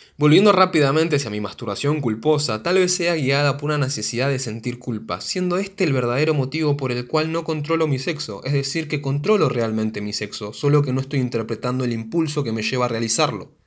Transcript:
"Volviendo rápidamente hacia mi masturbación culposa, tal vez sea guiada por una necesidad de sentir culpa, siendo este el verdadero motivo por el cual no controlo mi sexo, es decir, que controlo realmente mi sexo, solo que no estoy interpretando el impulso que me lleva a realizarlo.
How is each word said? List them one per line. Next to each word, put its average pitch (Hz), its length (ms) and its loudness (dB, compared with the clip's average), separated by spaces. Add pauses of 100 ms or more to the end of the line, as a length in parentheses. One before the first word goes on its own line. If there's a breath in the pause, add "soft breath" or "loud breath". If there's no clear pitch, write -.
(160 loud breath)
"Volviendo 165 360 6
rápidamente 160 640 4
hacia 123 120 -2
mi 104 140 -4
masturbación 117 580 -4
culposa, 120 640 0
tal 180 140 2
vez 185 180 4
sea 170 200 0
guiada 139 440 2
por 147 100 -4
una 151 80 0
necesidad 131 540 0
de 135 80 0
sentir 117 400 -6
culpa, 104 420 -6
siendo 180 380 -2
este 196 260 -4
el 147 80 2
verdadero 131 400 2
motivo 147 460 0
por 131 140 -2
el 123 140 -4
cual 160 240 0
no 165 140 -2
controlo 160 420 0
mi 139 120 0
sexo, 135 460 -6
es 139 100 -2
decir, 147 340 -2
que 147 140 -4
controlo 147 480 2
realmente 110 500 0
mi 101 140 -6
sexo, 104 400 -8
solo 147 260 4
que 131 140 0
no 131 80 0
estoy 135 180 -2
interpretando 123 640 -2
el 123 80 0
impulso 147 500 -2
que 117 100 -4
me 110 100 -2
lleva 123 240 0
a - 20 0
realizarlo. 117 680 0 (120)